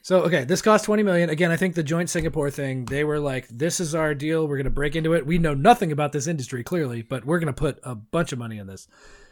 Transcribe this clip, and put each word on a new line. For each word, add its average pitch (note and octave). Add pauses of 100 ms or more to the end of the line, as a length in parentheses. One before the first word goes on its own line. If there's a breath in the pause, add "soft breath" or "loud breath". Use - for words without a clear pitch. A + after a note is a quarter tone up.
So, F#3
okay, D#3+
this E3
cost G#3+
twenty G#3+
million. F3
Again, E3
I E3
think F3+
the E3
joint E3
Singapore D#3
thing, C3
they C3+
were D3+
like, C3+
"This D#3
is D#3+
our D#3
deal. D#3
We're C#3+
gonna C3
break C#3+
into D#3+
it. E3
We E3+
know D#3
nothing E3
about D3
this D3
industry, C3
clearly, C3
but A#2+
we're E3
gonna D#3
put -
a B2+
bunch A2
of B2+
money A2
in G2
this." F#2+ (460 soft breath)